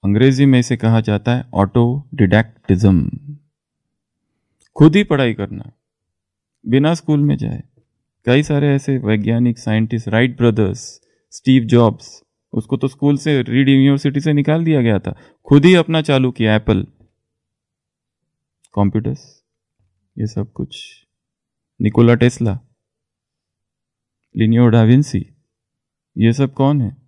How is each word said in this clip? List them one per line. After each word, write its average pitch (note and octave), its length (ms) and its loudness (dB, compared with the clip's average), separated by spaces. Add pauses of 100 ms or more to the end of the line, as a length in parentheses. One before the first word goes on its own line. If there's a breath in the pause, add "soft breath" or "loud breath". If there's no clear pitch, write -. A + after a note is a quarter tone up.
अंग्रेजी B2+ 420 2
में C3 140 4
इसे A#2+ 180 -2
कहा A2+ 240 0
जाता A2 340 -2
है B2 160 -10
autodidactism। G#2 1600 0 (1700)
खुद D#3 200 6
ही G#3 80 2
पढ़ाई C#3 300 -2
करना, G2 380 -10 (920)
बिना C#3 280 0
स्कूल D#3 260 -2
में C#3+ 180 -2
जाए। - 260 -8 (640)
कई C3 180 2
सारे C#3+ 320 -2
ऐसे C3+ 220 -4
वैज्ञानिक, A2+ 600 -2
scientist, A2 500 -4
wright A#2 300 -2
brothers, A2 640 -2 (300)
Steve C3 320 0
Jobs, A2+ 600 0 (300)
उसको G#2+ 240 -6
तो C#3+ 100 -4
स्कूल C#3+ 300 -2
से, C#3+ 240 -2
रीड B2 280 -2
यूनिवर्सिटी C3+ 500 2
से D#3 140 -2
निकाल D3+ 320 -2
दिया D3+ 160 0
गया A2+ 180 0
था, - 160 -10 (300 soft breath)
खुद C#3+ 200 4
ही F#3 100 8
अपना D#3+ 260 0
चालू C3 300 0
किया, A2 240 0
एप्पल, G#2 280 0 (1900)
कंप्यूटर्स, A2 680 -6 (720)
ये A2+ 100 -6
सब - 260 -10
कुछ। - 520 -16 (760)
निकोला A#2 340 2
टेस्ला, A#2+ 440 -2 (1800)
लिनियो A#2 300 2
डा A2+ 160 4
विंसी, A#2+ 500 0 (840)
ये A2+ 160 2
सब C3+ 200 -2
कौन C#3 280 0
है? G2+ 160 -6 (100)